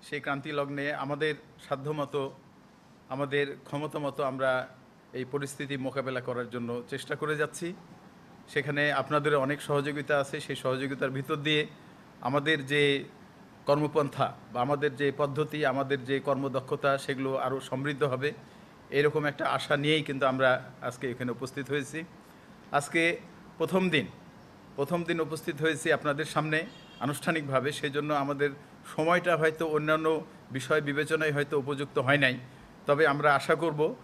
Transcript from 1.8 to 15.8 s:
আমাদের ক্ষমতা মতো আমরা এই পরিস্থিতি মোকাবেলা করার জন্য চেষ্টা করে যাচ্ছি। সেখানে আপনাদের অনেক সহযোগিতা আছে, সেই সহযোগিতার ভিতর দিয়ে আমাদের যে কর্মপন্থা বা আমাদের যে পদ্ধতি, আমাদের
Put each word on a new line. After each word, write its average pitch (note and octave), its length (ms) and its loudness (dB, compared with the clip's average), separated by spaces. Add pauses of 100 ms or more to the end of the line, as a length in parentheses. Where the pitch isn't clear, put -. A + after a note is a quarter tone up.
আমাদের C#3 540 -2
ক্ষমতা D3 360 -6
মতো C#3+ 240 -4
আমরা C3 440 0 (460)
এই B2+ 120 -4
পরিস্থিতি C#3 520 -6
মোকাবেলা C3 440 -4
করার B2 280 -4
জন্য A#2+ 400 -6
চেষ্টা C#3 260 -6
করে D3+ 200 -2
যাচ্ছি। D3+ 380 -4 (720)
সেখানে D3 460 0
আপনাদের D3 420 2
অনেক C#3 260 0
সহযোগিতা C#3+ 580 0
আছে, C#3 200 -2
সেই C#3+ 160 -6
সহযোগিতার C3 540 -2
ভিতর C#3 260 -4
দিয়ে D3+ 320 2 (540)
আমাদের C#3+ 440 2
যে C#3+ 380 4 (640)
কর্মপন্থা C#3+ 720 2 (160)
বা B2 80 0
আমাদের C#3+ 340 0
যে C#3 220 2
পদ্ধতি, D3 480 0
আমাদের C3+ 400 0